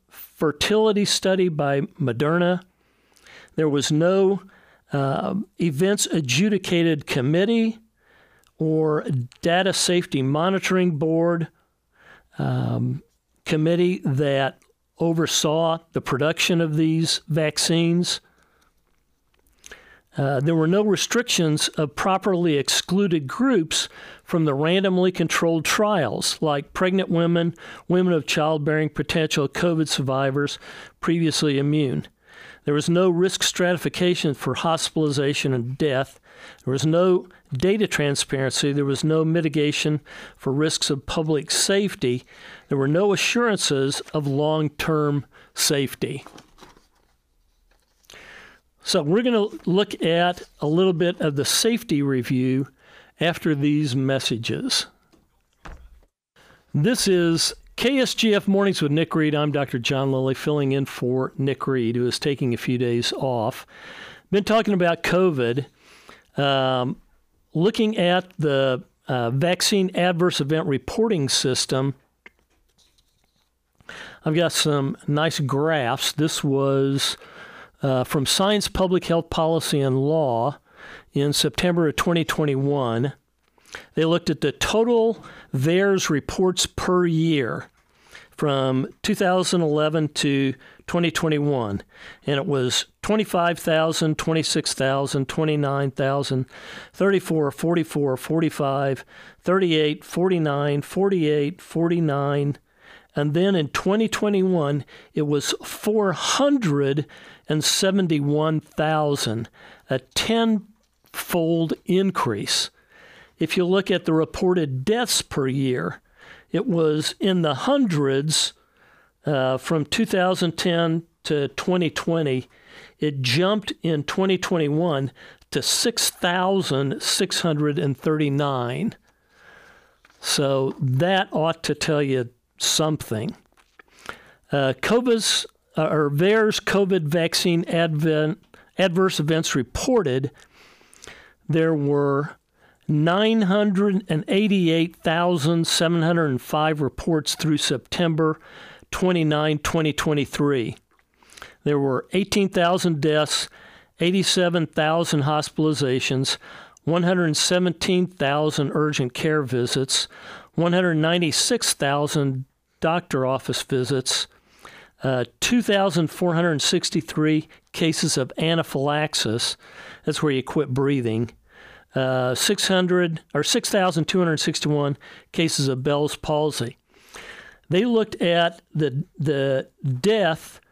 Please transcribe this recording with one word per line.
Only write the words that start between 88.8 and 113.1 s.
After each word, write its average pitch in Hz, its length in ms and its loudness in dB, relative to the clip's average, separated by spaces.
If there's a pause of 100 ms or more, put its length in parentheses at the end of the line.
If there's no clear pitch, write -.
two 214 120 0
thousand 185 460 2
eleven 151 480 0
to 139 460 0 (320)
twenty 170 240 0
twenty-one, 143 720 0 (440)
and 143 100 0
it 135 100 -2
was 127 400 0 (160)
twenty-five 180 560 0
thousand, 160 580 0
twenty-six 160 560 -2
thousand, 135 560 -2
twenty-nine 143 600 0
thousand, 135 560 -2 (480)
thirty-four, 175 560 0
forty-four, 151 640 -2
forty-five, 143 880 -2 (380)
thirty-eight, 160 600 2
forty-nine, 147 800 0
forty-eight, 160 800 0
forty-nine. 143 960 0 (580)
And 147 200 0
then 190 200 2
in 156 140 0
twenty 208 400 0
twenty-one, 185 760 0 (280)
it 156 100 -2
was 147 400 0
four 208 500 0
hundred 151 920 0 (420)
and 156 140 0
seventy-one 156 1000 2
thousand, 147 880 -2 (400)
a 131 100 0
ten-fold - 1800 -2 (100)
increase. 180 880 0 (680)